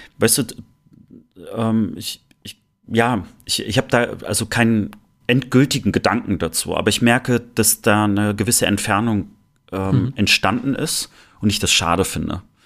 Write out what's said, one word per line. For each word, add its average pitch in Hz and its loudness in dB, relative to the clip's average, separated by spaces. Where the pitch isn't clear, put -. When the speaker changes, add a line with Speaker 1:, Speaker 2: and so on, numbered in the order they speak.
Speaker 1:
weißt 113 2
du, 143 0
d-, - -10
ähm, 113 0
ich, - -12
ich, - -20
ja, 113 0
ich, - -4
ich 104 -2
hab - -2
da 120 2
also 107 -4
keinen 113 0
endgültigen 127 2
Gedanken 101 0
dazu, 82 -4
aber 92 0
ich - 0
merke, 120 2
dass - 0
da 107 4
eine 104 0
gewisse 104 0
Entfernung, 104 0
ähm, 95 0
Speaker 2:
Mhm. 135 -4
Speaker 1:
entstanden 117 0
ist - -6
und 107 2
ich 98 0
das 95 -2
schade 87 2
finde. - -6